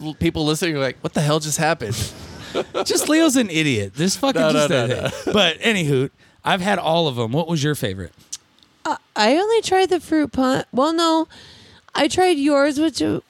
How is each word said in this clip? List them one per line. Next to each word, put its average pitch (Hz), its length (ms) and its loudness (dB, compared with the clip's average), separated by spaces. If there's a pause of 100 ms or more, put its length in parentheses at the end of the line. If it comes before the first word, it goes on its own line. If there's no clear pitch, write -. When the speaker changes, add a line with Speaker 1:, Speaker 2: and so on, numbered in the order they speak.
(200)
Speaker 1:
people 165 260 0
listening 156 300 0
are 143 40 -2
like, 131 220 -2
"What - 120 -6
the 180 80 0
hell 151 180 2
just 156 180 -6
happened?" 151 380 -2 (580)
<laughs> - 320 -4
Speaker 2:
Just - 240 -2
Leo's 311 260 4
an 240 160 2
idiot. 131 440 0
This 180 200 0
fucking 165 260 -2
Speaker 1:
No, 156 100 2
no, 151 160 2
Speaker 2:
just - 20 0
Speaker 1:
no, 123 160 2
Speaker 2:
a - 20 -2
Speaker 1:
no. - 460 -4
Speaker 2:
But 175 260 2
anywho, 147 500 0 (360)
I've 180 160 0
had 196 180 0
all 165 280 0
of 131 100 -4
them. 113 160 -2
What 160 140 -2
was 165 160 -2
your 151 120 0
favorite? 95 380 -6 (720)
Speaker 3:
Uh, 311 100 -2 (200)
I 226 220 4
only 427 240 2
tried 381 280 2
the 370 100 0
fruit 311 320 -2
punch. 262 400 0
Well, 285 220 0
no, 330 340 2 (680)
I 285 140 2
tried 359 300 2
yours, 277 420 2
which, 311 220 -2
which 311 280 -2